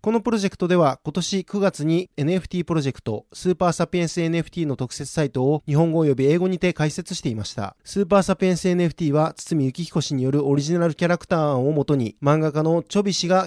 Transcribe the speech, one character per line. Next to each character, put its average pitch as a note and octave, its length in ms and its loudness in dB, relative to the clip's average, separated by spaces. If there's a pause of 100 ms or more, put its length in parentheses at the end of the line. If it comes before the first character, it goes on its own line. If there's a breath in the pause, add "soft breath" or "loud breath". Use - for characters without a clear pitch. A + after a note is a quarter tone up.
こ G#3+ 100 -2
の A3+ 80 2
プ A3+ 120 -4
ロ A3+ 60 0
ジ G3 100 0
ェ - 20 0
ク - 80 -20
ト F3+ 100 -2
で F3+ 80 2
は D3+ 300 4
今 D3+ 80 -6
年 F#3 320 -2
九 G#3 160 -4
月 F3 240 0
に E3+ 320 0
エ C#3+ 80 -2
ヌ E3 80 0
エ F#3 60 0
フ - 100 -12
テ F3 80 -6
ィ F3 60 -2
ー - 20 -8
プ F3 80 -2
ロ D#3+ 80 0
ジ C3+ 80 -2
ェ - 20 -4
ク - 100 -10
ト、 A2 300 -8
ス - 200 -4
ー F3 40 0
パ F3+ 140 2
ー - 20 0
サ E3 160 -2
ピ F3+ 120 -2
エ F3 40 0
ン E3 60 -2
ス - 100 -6
エ E3 80 0
ヌ E3 120 0
エ - 20 -2
フ - 100 -8
テ - 80 -8
ィ E3 60 0
ー - 20 -2
の C3+ 80 -2
特 B2+ 180 -6
設 - 160 -10
サ D#3+ 140 -2
イ C#3 60 0
ト B2+ 160 -2
を D3 200 0
日 D3 100 0
本 E3 180 4
語 D#3+ 100 2
及 D3 100 4
び C3 120 2
英 D3 140 6
語 F#3 100 0
に F#3 100 -2
て F3+ 140 2
開 D3+ 180 0
設 F3 240 -8
し - 60 -10
て - 80 -4
い A2+ 60 -4
ま G#2 100 -6
し - 80 -12
た。 G2+ 320 -8
ス - 160 -2
ー G3+ 40 2
パ G3 140 4
ー F#3 40 4
サ F#3+ 120 0
ピ F#3+ 120 0
エ - 20 4
ン F3+ 80 0
ス F#3+ 100 -2
エ F3+ 80 2
ヌ F3+ 80 2
エ F3 60 2
フ - 80 -10
テ E3+ 80 -4
ィ - 40 2
ー - 40 0
は D#3 240 2
堤 D3+ 320 -2
幸 E3 160 -8
彦 D#3 160 -2
氏 D3+ 120 -4
に B2+ 100 0
よ C3 80 0
る C#3+ 140 2
オ C#3 80 2
リ C#3+ 80 2
ジ D#3+ 160 0
ナ E3+ 80 2
ル D#3+ 80 0
キ F3 120 -2
ャ - 20 2
ラ F3 100 2
ク - 80 -10
タ F3+ 120 -2
ー - 20 2 (120)
案 C3 180 0
を - 20 0
も C#3+ 140 0
と D3 100 0
に、 A#2+ 260 -2
漫 C#3+ 180 2
画 D#3 120 0
家 D3+ 100 -2
の E3 220 2
チ - 160 -2
ョ G#3 40 2
ビ G3 100 0
氏 F3+ 160 -2
が F#3 180 2